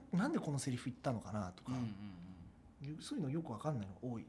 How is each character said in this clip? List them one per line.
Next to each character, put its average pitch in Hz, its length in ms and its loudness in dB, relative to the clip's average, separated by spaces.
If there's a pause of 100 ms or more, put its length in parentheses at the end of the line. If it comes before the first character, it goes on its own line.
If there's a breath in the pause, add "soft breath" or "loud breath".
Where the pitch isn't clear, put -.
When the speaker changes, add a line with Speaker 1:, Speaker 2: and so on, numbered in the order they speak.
(120)
Speaker 1:
な 196 160 6
ん 339 40 2
で 294 60 6
こ 165 140 0
の 139 60 4
セ 135 120 0
リ 123 60 4
フ - 100 -2
言 127 80 0
っ - 20 -16
た - 160 2
の 107 80 2
か 98 120 -6
な 101 200 2
と - 120 -14
か、 123 80 0
Speaker 2:
う - 0 -
ん - 40 2
う - 40 0
ん 98 1120 -6
う 165 40 -8
ん。 - 40 -10
Speaker 1:
そ - 140 -4
う - 20 0
い - 20 4
う 165 40 4
の 131 60 2
よ 160 100 4
く 160 100 -2
わ 110 80 -2
か 151 140 2
ん 135 60 2
な 104 60 0
い - 20 -6
の 95 80 -8
が 117 200 -2
多 113 60 -2
い。 - 80 -8